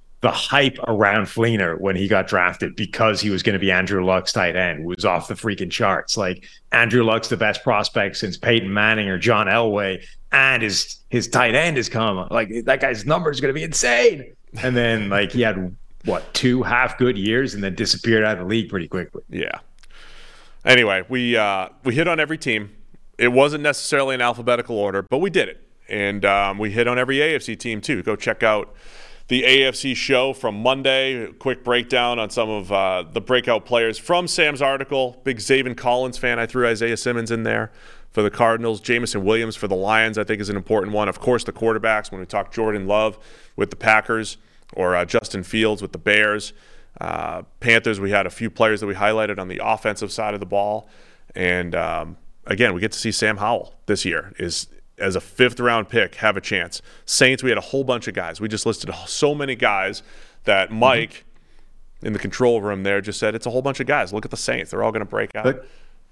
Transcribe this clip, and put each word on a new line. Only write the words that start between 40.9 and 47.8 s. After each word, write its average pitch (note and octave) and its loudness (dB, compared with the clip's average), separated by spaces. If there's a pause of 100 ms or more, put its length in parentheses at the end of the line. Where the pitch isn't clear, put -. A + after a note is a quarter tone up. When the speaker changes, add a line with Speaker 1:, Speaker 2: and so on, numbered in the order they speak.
Speaker 2:
one. G#2 0
Of F#2 -4
course, B2 0
the - -8
quarterbacks, A2 0
when F#2+ -10
we F#2 -12
talk G2+ -4
Jordan G#2+ -2
Love G#2+ 2 (400)
with G#2+ 0
the - -12
Packers A2 2 (360)
or, F2+ 2
uh, F2 2
Justin G2 -2
Fields G#2+ 0
with G2 -10
the F2+ -10
Bears. G#2 2 (480)
Uh, E2 -6 (180)
Panthers, A2+ 4